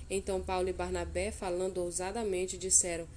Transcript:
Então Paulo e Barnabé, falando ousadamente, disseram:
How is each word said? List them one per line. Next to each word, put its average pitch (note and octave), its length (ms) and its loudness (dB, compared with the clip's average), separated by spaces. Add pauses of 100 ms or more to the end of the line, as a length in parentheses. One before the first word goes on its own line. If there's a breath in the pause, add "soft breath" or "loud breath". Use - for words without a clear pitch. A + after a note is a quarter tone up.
Então F#3+ 320 0
Paulo F#3 280 2
e F3+ 40 0
Barnabé, F3 560 0
falando F#3 500 0
ousadamente, F#3 800 0
disseram: F3 480 4 (120 loud breath)